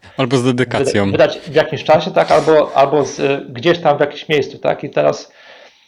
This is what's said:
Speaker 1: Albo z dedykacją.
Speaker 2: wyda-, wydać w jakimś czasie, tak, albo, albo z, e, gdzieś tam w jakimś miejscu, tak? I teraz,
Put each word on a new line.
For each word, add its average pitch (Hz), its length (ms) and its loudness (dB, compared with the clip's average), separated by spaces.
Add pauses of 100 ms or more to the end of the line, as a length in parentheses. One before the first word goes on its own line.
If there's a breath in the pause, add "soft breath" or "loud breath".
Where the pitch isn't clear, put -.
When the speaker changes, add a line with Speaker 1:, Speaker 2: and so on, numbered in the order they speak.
(180)
Speaker 1:
Albo 135 200 0
z 120 60 0
dedykacją. 120 640 0
Speaker 2:
wyda-, 98 60 -2
wydać 151 280 2
w 135 160 -8
jakimś 151 280 0
czasie, 165 280 2
tak, 165 200 0
albo, 151 440 2
albo 139 300 2
z, - 140 -10
e, 139 300 -2
gdzieś 156 300 -2
tam 147 180 2
w - 20 0
jakimś - 300 -4
miejscu, 143 300 -2
tak? - 240 -4
I 143 60 -8
teraz, - 420 -2 (560 loud breath)